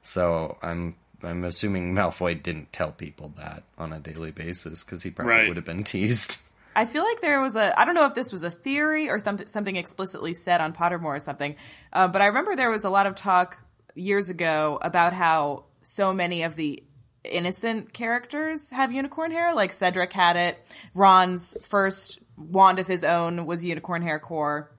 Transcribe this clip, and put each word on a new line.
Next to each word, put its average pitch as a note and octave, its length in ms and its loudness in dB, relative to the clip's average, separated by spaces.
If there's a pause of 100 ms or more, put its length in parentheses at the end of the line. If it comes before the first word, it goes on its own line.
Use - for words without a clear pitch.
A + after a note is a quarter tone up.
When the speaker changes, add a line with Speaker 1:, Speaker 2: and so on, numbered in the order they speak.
Speaker 1:
So E2+ 600 -2
I'm, E2+ 320 -6 (300)
I'm F2 180 -6
assuming F2+ 520 -2
Malfoy F2 460 -2
didn't D#2 320 -10
tell D#2 200 -6
people D2+ 460 -16
that - 260 -16 (120)
on D#2+ 160 -10
a D#2 60 -12
daily D#2+ 320 -12
basis, E2 540 -10
'cause F2+ 180 -12
he F2+ 80 -8
probably A#2 240 -2
Speaker 2:
Right. A2 140 4
Speaker 1:
would E2+ 80 -4
have E2+ 100 -8
been E2+ 160 -6
teased. - 640 4 (300)
Speaker 3:
I A3 80 4
feel D4+ 180 -2
like A4+ 180 -2
there D4 200 2
was C4 160 -2
a, G#3 240 2
I A3+ 60 8
don't F4 80 0
know D#4+ 120 6
if C#4 80 -2
this B3+ 160 -4
was F3+ 140 -8
a E3+ 60 -4
theory D4+ 580 -2
or G#3 100 -2
thom-, G3+ 280 -6
something G3 300 -4
explicitly F3 580 -6
said F3 260 0
on D#3+ 140 -2
Pottermore E3+ 420 -2
or - 20 -6
something, D3 380 -8 (360)
uh, F#3 160 4
but F#3+ 140 0
I G3+ 40 8
remember D#4+ 280 0
there B3+ 160 0
was G#3 140 -2
a F#3+ 60 -2
lot G3 160 4
of G3 80 -2
talk F#3 420 2 (380)
years G3 340 -2
ago D#3+ 540 0
about E3+ 320 2
how D#3+ 500 0 (160)
so F#3+ 320 0
many F3 300 -2
of D#3+ 120 -4
the D3+ 280 -6 (420)
innocent F#3 680 -4
characters D4 800 -4
have B3+ 220 -2
unicorn C4+ 400 -6
hair. E4+ 220 0
Like, G3 180 0
Cedric F3+ 400 -2
had F3 240 4
it. F3 220 0 (360)
Ron's F#3 640 6 (100)
first F#3+ 540 0 (160)
wand F#3 420 6
of F3+ 80 -2
his F3+ 180 0
own E3+ 420 2
was E3+ 180 -4
unicorn E3+ 380 -4
hair D#3 160 -2
core. D3+ 600 -4